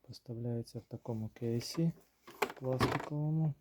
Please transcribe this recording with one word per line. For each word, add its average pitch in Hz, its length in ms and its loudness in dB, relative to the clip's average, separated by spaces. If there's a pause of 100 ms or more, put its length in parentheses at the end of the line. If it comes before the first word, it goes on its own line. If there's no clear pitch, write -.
Поставляється 117 760 -6
в - 60 -12
такому 110 440 -4
кейсі 120 640 0 (600)
пластиковому. 147 1080 2